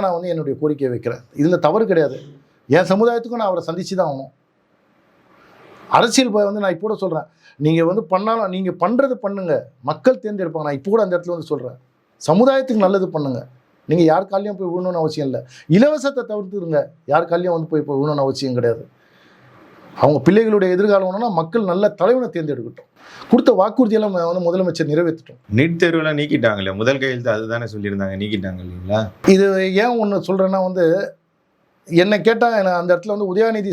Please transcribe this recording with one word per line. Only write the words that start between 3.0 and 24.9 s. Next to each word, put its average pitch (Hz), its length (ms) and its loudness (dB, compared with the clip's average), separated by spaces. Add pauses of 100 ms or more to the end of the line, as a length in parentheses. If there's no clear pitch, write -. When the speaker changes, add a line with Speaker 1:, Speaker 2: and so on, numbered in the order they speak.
Speaker 1:
நான் 196 100 0
அவரை 175 180 -4
சந்திச்சு 175 300 -6
தான் 165 120 0
ஆகணும். 135 200 -12 (1700)
அரசியல் 233 360 4
ப-, 208 160 2
வந்து 208 140 -4
நான் 185 120 0
இப்போ 196 120 -10
கூட 214 160 -2
சொல்றேன், 160 240 -4 (380)
நீங்க 160 240 4
வந்து 208 120 0 (100)
பண்ணாலும் 208 440 0
நீங்க 185 160 -4 (120)
பண்றது 254 400 0
பண்ணுங்க, 190 300 -4 (360)
மக்கள் 254 340 2
தேர்ந்தெடுப்பாங்க. 170 460 -6
நான் 143 100 -4
இப்போ 196 140 -4
கூட 226 120 4
அந்த 180 100 -4
இடத்துல 170 200 -4
வந்து 160 160 -12
சொல்றேன், 127 260 -8 (440)
சமுதாயத்துக்கு 254 640 2
நல்லது 185 300 2
பண்ணுங்க. 135 260 -4 (480)
நீங்க 165 220 2
யார் 190 200 0
காலையும் 196 280 -4
போய் 180 140 -6
விழணும்னு 180 280 -4
அவசியம் 151 280 -4
இல்ல, 127 80 -6 (400)
இலவசத்தை 277 540 2
தவிர்த்துருங்க, 185 480 -4 (340)
யார் 165 200 2
காலையும் 175 240 -2
வந்து 160 160 -6
போய், 147 160 0
போய் 139 120 -2
விழணும்னு 147 260 0
அவசியம் 131 320 -4
கிடையாது. 117 260 -2 (1160)
அவங்க 143 240 4
பிள்ளைகளுடைய 202 500 4
எதிர்காலம் 196 340 4
வேணும்னா 220 200 -4 (120)
மக்கள் 190 280 -2
நல்ல 190 160 2 (160)
தலைவனை 240 320 2
தேர்ந்தெடுக்கட்டும். 135 560 -8 (420)
கொடுத்த 254 280 6
வாக்குறுதியெல்லாம் 214 560 2
ம-, 170 160 0
வந்து 180 160 -2
முதலமைச்சர் 170 440 0